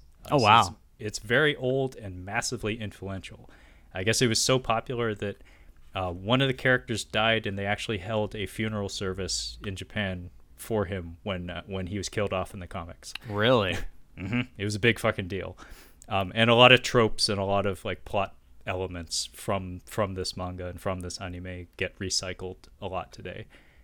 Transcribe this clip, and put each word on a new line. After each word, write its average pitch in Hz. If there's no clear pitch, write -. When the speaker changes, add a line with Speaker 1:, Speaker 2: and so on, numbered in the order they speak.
Speaker 1:
Uh, -
Speaker 2:
Oh, 147
Speaker 1:
so 117
Speaker 2:
wow. 110
Speaker 1:
it's, 90
it's 107
very 139
old 131
and 92
massively 110
influential. 98
I 95
guess 110
it 127
was 110
so 131
popular 117
that, 101
uh, 92
one 101
of 135
the 127
characters 127
died, 110
and 98
they 98
actually 104
held 107
a 101
funeral 107
service 92
in 95
Japan 92
for 107
him 85
when, 90
uh, 87
when 95
he 101
was 92
killed 101
off 92
in 101
the 87
comics. -
Speaker 2:
Really? 104
Speaker 1:
<laughs> -
Mm-hmm. 98
It 101
was 104
a 104
big 117
fucking 104
deal. 87
Um, 98
and 113
a 117
lot 123
of 120
tropes -
and 98
a 98
lot 98
of, 95
like, 95
plot 98
elements 90
from, 92
from 95
this 92
manga 90
and 90
from 92
this 90
anime 90
get 90
recycled 92
a 101
lot 90
today. 98